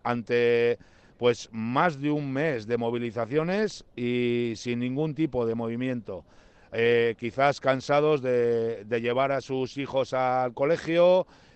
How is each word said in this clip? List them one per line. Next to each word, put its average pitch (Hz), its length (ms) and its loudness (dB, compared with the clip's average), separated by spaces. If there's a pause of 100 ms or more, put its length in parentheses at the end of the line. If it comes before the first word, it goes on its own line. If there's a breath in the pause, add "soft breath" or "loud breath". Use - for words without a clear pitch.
ante, 120 760 2 (400 soft breath)
pues, 120 320 0
más 135 500 0
de 147 120 0
un 147 200 -4
mes 131 360 -2
de 120 80 0
movilizaciones 120 1080 -2 (120)
y 120 580 0
sin 120 240 -4
ningún 131 380 -4
tipo 131 280 -2
de 113 120 -2
movimiento. 117 680 -6 (460 soft breath)
Eh, 117 480 2
quizás 135 400 0
cansados 143 640 2
de, 117 640 0
de 117 160 -2
llevar 127 320 0
a 135 80 -2
sus 131 360 -4
hijos 135 380 -2
al 127 400 0
colegio, 170 720 4 (300 loud breath)